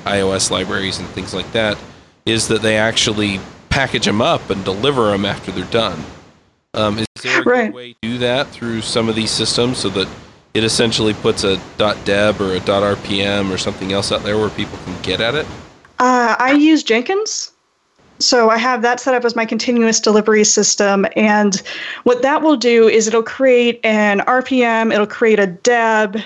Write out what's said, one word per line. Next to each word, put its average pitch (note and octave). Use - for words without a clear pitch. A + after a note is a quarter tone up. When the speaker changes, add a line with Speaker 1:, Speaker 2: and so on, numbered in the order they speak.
Speaker 1:
I G2+
O F#2+
S F#2+
libraries F#2+
and F#2
things -
like F#2
that G#2+
is A2
that G#2+
they A2
actually G#2+
package B2+
'em G#2+
up D3+
and G2
deliver G#2+
'em G2+
after G2
they're F2+
done. F2+
Um, G#2+
is A2
there B2
a -
good -
Speaker 2:
Right. A#3+
Speaker 1:
way B2
to -
do G#3+
that B2
through A2+
some A2+
of A2+
these A2
systems A#2+
so A2+
that F#2+
it A2
essentially A2
puts -
a F#2+
dot G#2
deb G2+
or F#2+
a F#2
dot G2+
R G2+
P G2
M G2+
or F#2
something F#2+
else G2
out G2
there G#2
where G#2+
people -
can F2+
get F#2
at A#2
it? D#3
Speaker 2:
Uh, B3
I B3+
use D4
Jenkins. F#4+
So A#3
I A3+
have A#3+
that B3
set C4
up B3
as A#3
my A3+
continuous A3+
delivery G#3+
system. G3
And G#3
what B3
that C#4
will D4+
do A3+
is G#3
it'll A3+
create A#3+
an G#3
R B3+
P B3+
M, A3+
it'll G#3
create A3
a G3+
deb, A3